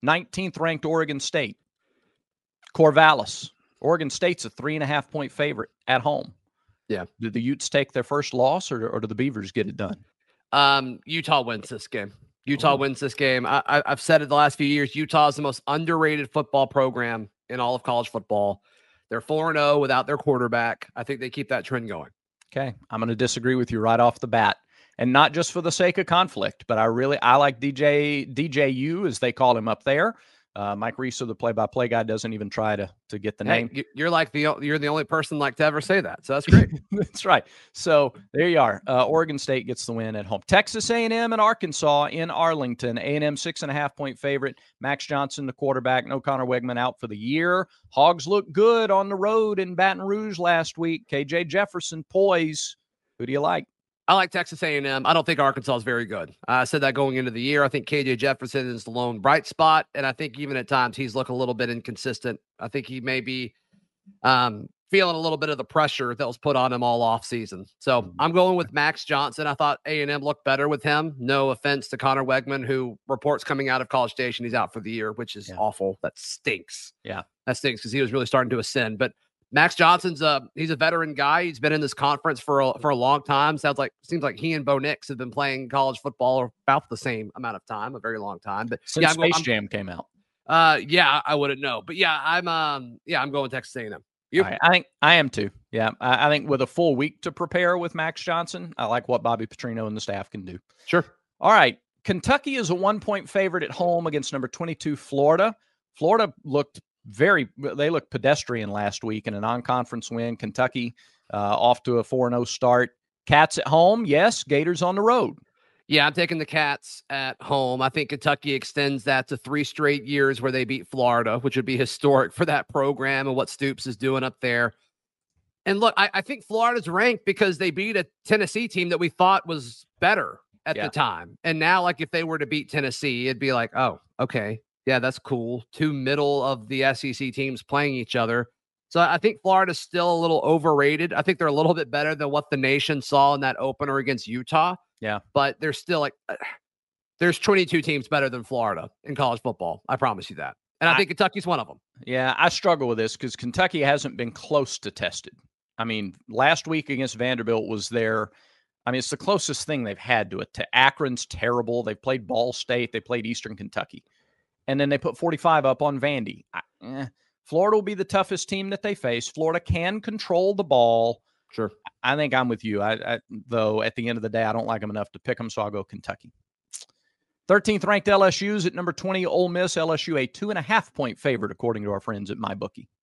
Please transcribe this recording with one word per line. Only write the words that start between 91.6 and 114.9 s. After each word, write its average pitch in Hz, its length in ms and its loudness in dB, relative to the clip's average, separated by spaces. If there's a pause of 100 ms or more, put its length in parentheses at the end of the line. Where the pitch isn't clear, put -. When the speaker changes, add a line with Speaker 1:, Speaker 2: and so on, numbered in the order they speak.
Speaker 2:
know. 123 260 -4
But 165 80 -10
yeah, 165 300 0
I'm, 175 240 0
um, 143 580 -4
yeah, 156 160 -2
I'm 139 80 -4
going 139 180 -4
Texas 127 280 -10
A 120 80 -8
and 104 100 -10
M. 78 100 -18 (280)
You? 180 100 4
Speaker 1:
All 190 80 0
right, - 100 -6
I 170 100 6
think 180 160 4 (140)
I 156 140 8
am 151 140 6
too. 101 220 -4 (200)
Yeah, 110 200 0 (100)
I, 127 260 2
I - 40 4
think 147 200 0
with 135 120 0
a 123 40 0
full 165 300 0
week 147 260 -4
to 175 80 -8
prepare 175 480 0
with 170 160 -6
Max 165 280 -6
Johnson, 170 540 -6
I 120 100 -4
like 117 200 -2
what 123 160 0
Bobby 113 240 -2
Petrino 113 400 -8
and 107 100 -6
the 107 40 -8
staff 98 300 -8
can 101 140 -14
do. 90 140 -14 (280)
Speaker 2:
Sure. 170 180 2 (360)
Speaker 1:
All 202 120 4
right, 160 260 6 (240)
Kentucky 269 540 0
is 208 140 -2
a 175 40 2
one-point 196 540 -2
favorite 185 340 0
at - 80 -6
home 170 380 -2
against 147 240 -4
number 131 160 -6
twenty-two 160 480 -8
Florida. 160 580 2 (420)
Florida 196 460 2
looked 143 380 -2 (260)
very, 135 420 2 (100)
they 143 320 -2
looked 160 200 -4
pedestrian 120 600 0
last 101 340 -4
week 110 220 -4
in 107 80 -6
a 101 60 -6
non-conference 120 680 -4
win. 117 280 -6
Kentucky, 120 560 -2 (400)
uh, - 20 -2
off 104 460 2
to 120 160 0
a 113 40 2
four 127 240 0
and 120 80 0
oh 120 100 2
start. 123 460 4 (360)
Cats 156 320 6
at - 100 -4
home, 180 380 6
yes. 170 360 4
Gators 151 380 0
on 180 140 0